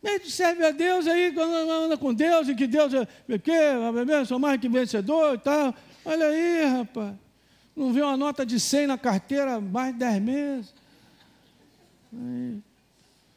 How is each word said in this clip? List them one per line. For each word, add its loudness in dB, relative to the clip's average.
A -2
gente -6
serve 0
a 4
Deus 0
aí, 2
quando 0
anda -2
com -2
Deus, 2
e -2
que 0
Deus 2
é, 0
é -2
que, -2
é, 2
sou -2
mais 2
que -2
vencedor 2
e -8
tal. 0
Olha 0
aí, 0
rapaz. -2
Não -2
vê 2
uma 0
nota -2
de 0
cem 0
na 0
carteira 0
há -4
mais -4
de -10
dez 0
meses. -4
Aí. -8